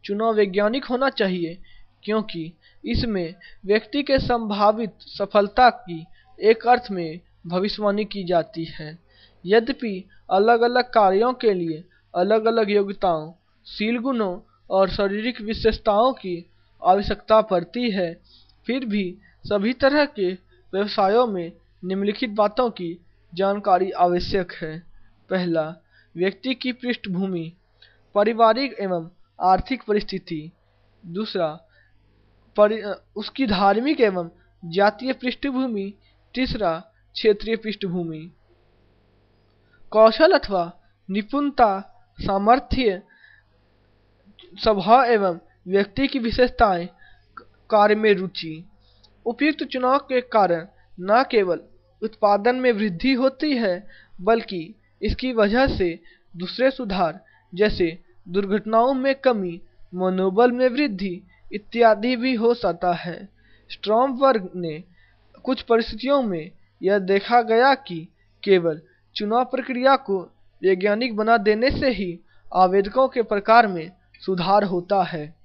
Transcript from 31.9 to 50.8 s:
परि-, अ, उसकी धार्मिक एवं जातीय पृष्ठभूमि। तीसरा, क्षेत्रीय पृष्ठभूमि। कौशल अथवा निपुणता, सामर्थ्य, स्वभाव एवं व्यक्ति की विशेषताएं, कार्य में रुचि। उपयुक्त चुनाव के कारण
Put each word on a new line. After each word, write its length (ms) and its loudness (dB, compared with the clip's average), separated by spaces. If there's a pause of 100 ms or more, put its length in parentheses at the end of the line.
परि-, 280 4
अ, 180 -10 (140)
उसकी 300 -4
धार्मिक 540 2
एवं 300 2 (340)
जातीय 480 0
पृष्ठभूमि। 840 -6 (400)
तीसरा, 500 -2 (280)
क्षेत्रीय 440 0
पृष्ठभूमि। 760 -8 (1600)
कौशल 480 6
अथवा 340 -2 (380)
निपुणता, 920 0 (180)
सामर्थ्य, 840 2 (1600)
स्वभाव 420 4
एवं 340 0 (300)
व्यक्ति 380 0
की 120 -4
विशेषताएं, 720 0 (840)
कार्य 240 4
में 200 4
रुचि। 540 -10 (580)
उपयुक्त 380 -2
चुनाव 340 0
के 220 -2
कारण 460 0 (340)